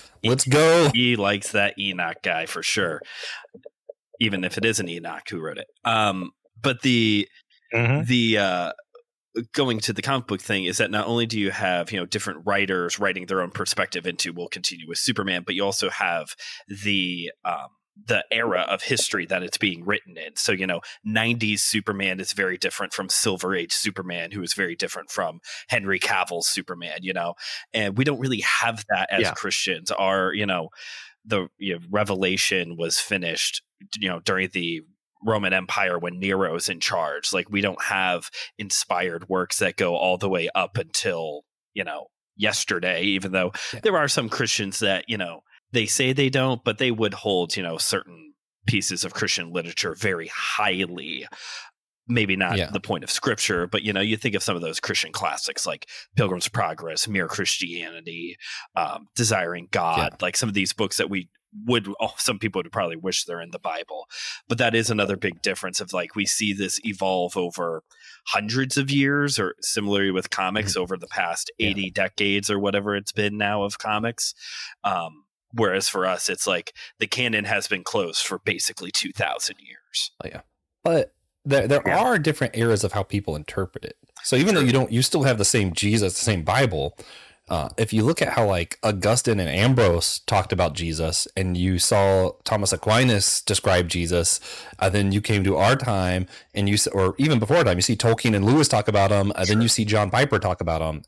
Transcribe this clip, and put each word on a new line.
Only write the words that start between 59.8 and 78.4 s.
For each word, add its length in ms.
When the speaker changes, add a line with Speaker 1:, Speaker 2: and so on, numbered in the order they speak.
Speaker 1:
Yeah. 80
Speaker 2:
like, 160
some 120
of 80
these 160
books 240
that 120
we 200
would, 200
oh, 160
some 220
people 240
would 100
probably 240
wish 280
they're 160
in 100
the 80
Bible. 500
But 100
that 160
is 160
another 280
big 240
difference 380
of, 120
like, 240
we 80
see 300
this 280
evolve 540
over 460
hundreds 500
of 120
years, 480
or 220
similarly 500
with 200
comics 420
Speaker 1:
Mm-hmm. 100
Speaker 2:
over 140
the 120
past 500
Speaker 1:
Yeah. 100
Speaker 2:
eighty 220
decades 600
or 80
whatever 380
it's 160
been 240
now 280
of 140
comics. 540
Um, 420
whereas 380
for 160
us, 240
it's 160
like 260
the 80
canon 380
has 240
been 160
closed 380
for 160
basically 520